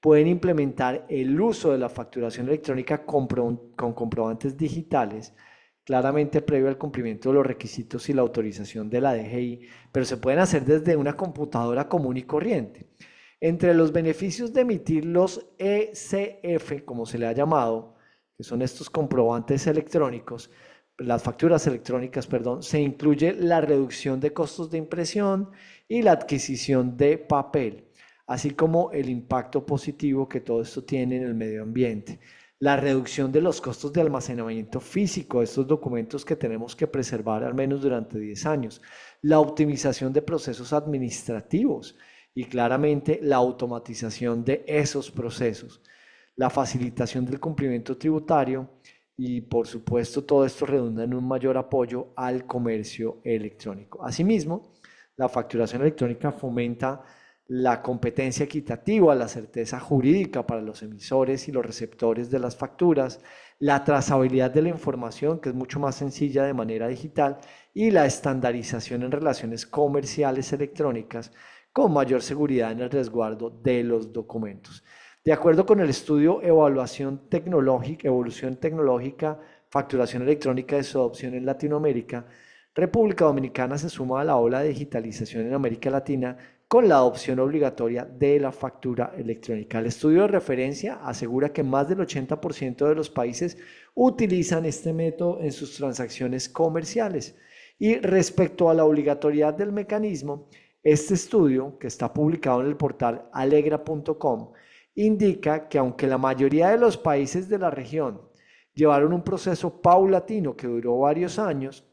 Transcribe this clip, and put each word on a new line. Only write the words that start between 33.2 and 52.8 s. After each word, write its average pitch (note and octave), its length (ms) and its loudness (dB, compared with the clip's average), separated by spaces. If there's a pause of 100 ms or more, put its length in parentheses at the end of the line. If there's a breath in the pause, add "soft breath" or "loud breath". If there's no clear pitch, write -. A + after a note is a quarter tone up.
de D3+ 120 4
los E3+ 180 0
costos C#3+ 320 -10
de E3+ 80 2
almacenamiento A#2+ 800 -4
físico - 600 -2
de A#2 40 4
estos C3 220 -2
documentos C3+ 580 -2
que D#3+ 120 -2
tenemos A2+ 380 -6
que D#3 120 -2
preservar A2+ 580 -4
al B2+ 80 -4
menos C3+ 300 -2
durante A#2+ 360 -2
diez G#2 280 -8
años, C#3 340 -4 (400 loud breath)
la D#3 200 6
optimización D3 720 0
de D3 120 2
procesos C#3 500 -6
administrativos D3 1300 -2 (360 soft breath)
y B2 120 -6
claramente C#3+ 760 0
la C#3 140 2
automatización A#2+ 1080 -2
de C3 240 0
esos D3 440 -2
procesos, A#2 720 -6 (520 soft breath)
la B2+ 140 0
facilitación B2 800 -4
del C3+ 140 -6
cumplimiento C3 580 -4
tributario D3+ 720 0 (480 soft breath)
y, B2 240 -4
por A#2 240 -2
supuesto, A#2+ 580 -4
todo C#3 220 4
esto C3 180 -4
redunda A#2+ 400 -2
en B2 80 -4
un B2+ 160 -4
mayor C3 300 0
apoyo B2+ 580 -2
al B2+ 300 -4
comercio A2+ 760 -4